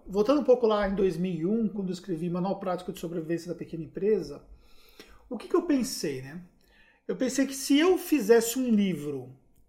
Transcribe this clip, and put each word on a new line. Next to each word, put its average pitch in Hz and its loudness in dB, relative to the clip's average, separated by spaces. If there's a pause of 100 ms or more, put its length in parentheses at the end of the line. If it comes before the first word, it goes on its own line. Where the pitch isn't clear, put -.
voltando 208 2
um - -8
pouco 240 4
lá 208 2
em 196 -2
dois 190 0
mil 180 -2
e 160 -4
um, 220 0
quando 196 -6
eu 180 -4
escrevi 175 -6
Manual 180 -2
Prático 180 -6
de - -14
Sobrevivência 165 -6
da 170 -8
Pequena 160 -10
Empresa, 185 -2 (840)
o 247 -8
que - -14
que - 2
eu 349 4
pensei, 202 -2
né? 147 -14 (640)
Eu 196 -6
pensei 262 0
que - -10
se 285 2
eu 349 6
fizesse 233 4
um 254 0
livro 147 0 (360)